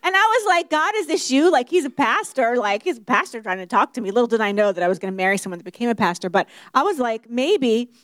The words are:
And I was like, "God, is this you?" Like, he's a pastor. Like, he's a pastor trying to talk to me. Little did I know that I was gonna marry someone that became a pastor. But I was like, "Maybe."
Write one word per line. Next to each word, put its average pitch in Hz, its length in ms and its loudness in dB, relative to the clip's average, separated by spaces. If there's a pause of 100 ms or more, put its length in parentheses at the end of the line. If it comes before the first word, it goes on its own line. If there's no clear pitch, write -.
And 370 80 -2
I 381 60 4
was 440 260 2
like, 349 240 0
"God, 320 280 0
is 359 100 -4
this 320 240 -2
you?" 294 180 4
Like, 262 200 2
he's 330 160 0
a 277 40 -6
pastor. 247 680 0
Like, 208 260 -2
he's 330 140 -4
a 226 40 -20
pastor 226 400 -2
trying 190 180 -6
to 185 60 -10
talk 226 280 0
to 247 80 -6
me. 190 100 -6
Little 233 160 2
did 220 140 0
I 208 100 0
know 202 220 2
that 180 100 -2
I 175 60 2
was 185 100 -2
gonna 190 140 -6
marry 190 240 0
someone 180 220 -8
that - 40 -20
became 240 240 -6
a 233 80 0
pastor. 185 340 -2
But 180 200 0 (240)
I 262 100 2
was 370 160 -2
like, 226 300 -4
"Maybe." 240 600 0 (140)